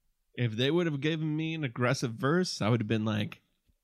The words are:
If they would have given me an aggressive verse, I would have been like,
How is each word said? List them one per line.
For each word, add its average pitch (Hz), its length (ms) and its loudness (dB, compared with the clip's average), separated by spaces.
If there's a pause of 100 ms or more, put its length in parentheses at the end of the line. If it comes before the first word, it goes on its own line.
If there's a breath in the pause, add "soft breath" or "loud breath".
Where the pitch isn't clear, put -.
(340)
If 117 200 -2
they 127 180 0
would 170 160 2
have 147 120 -2
given 156 380 0
me 160 160 -2
an 160 100 -4
aggressive 123 500 0
verse, 156 460 0
I 101 100 2
would 117 120 4
have 107 60 -2
been 110 180 0
like, 107 360 -2 (420)